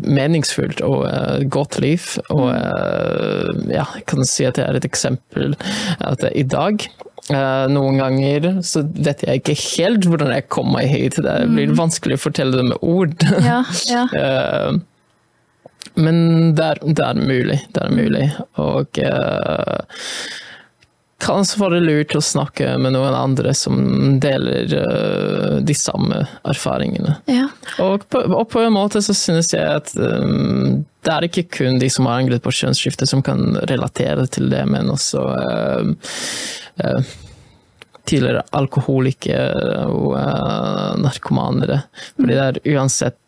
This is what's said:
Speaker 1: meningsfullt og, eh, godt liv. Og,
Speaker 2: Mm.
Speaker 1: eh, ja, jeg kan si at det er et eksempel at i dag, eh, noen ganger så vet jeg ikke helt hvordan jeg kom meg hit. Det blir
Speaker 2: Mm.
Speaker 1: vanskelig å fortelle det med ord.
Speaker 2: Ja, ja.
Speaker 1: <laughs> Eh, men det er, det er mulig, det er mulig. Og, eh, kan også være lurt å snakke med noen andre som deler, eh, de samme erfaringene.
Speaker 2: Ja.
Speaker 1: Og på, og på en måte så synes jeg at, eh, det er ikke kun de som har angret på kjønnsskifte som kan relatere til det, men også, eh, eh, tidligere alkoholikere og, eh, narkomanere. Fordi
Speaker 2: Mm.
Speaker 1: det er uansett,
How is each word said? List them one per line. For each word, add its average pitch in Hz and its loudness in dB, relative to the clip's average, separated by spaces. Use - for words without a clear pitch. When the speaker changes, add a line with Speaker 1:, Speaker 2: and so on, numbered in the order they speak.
Speaker 1:
meningsfullt 139 0
og, 135 0
eh, 139 -2
godt 139 -2
liv. 156 0
Og, 135 2
Speaker 2:
Mm. - 0
Speaker 1:
eh, 50 -2
ja, 147 -2
jeg - -14
kan 135 0
si 135 0
at 127 0
det 135 0
er 135 0
et 139 -2
eksempel 139 -2
at - -2
i 143 0
dag, 165 0
eh, 135 0
noen 135 2
ganger 143 0
så 156 0
vet 147 -2
jeg - 0
ikke 147 0
helt 190 2
hvordan 151 2
jeg 131 -2
kom - 0
meg 131 2
hit. 135 0
Det - 0
blir - 2
Speaker 2:
Mm. 151 4
Speaker 1:
vanskelig 165 0
å - -4
fortelle 135 0
det 127 2
med 123 0
ord. 170 0
Speaker 2:
Ja, 240 4
ja. 240 2
Speaker 1:
<laughs> - -2
Eh, 135 0
men 165 4
det 156 4
er, 151 2
det 151 0
er 127 0
mulig, 135 0
det - -2
er - -2
mulig. 143 2
Og, 143 -2
eh, - -2
kan 180 0
også 196 0
være 180 2
lurt 151 2
å 151 2
snakke 139 -2
med 131 2
noen 131 0
andre 131 0
som 131 2
deler, 135 0
eh, 73 0
de 147 2
samme - 0
erfaringene. - -2
Speaker 2:
Ja. 262 2
Speaker 1:
Og 190 0
på, 262 0
og 202 0
på 240 0
en 226 4
måte 202 2
så 208 0
synes 165 2
jeg 160 0
at, 151 -2
eh, 65 0
det 160 0
er 165 0
ikke 175 -2
kun 127 0
de 127 2
som 131 2
har 123 2
angret 123 0
på 139 -2
kjønnsskifte 135 -2
som 135 2
kan - 0
relatere 135 0
til 131 -2
det, 135 0
men - 0
også, 69 -2
eh, 62 0
eh, 127 0
tidligere 127 0
alkoholikere 131 0
og, 95 0
eh, 50 -2
narkomanere. - -2
Fordi 254 2
Speaker 2:
Mm. 135 0
Speaker 1:
det - -8
er 147 2
uansett, 135 0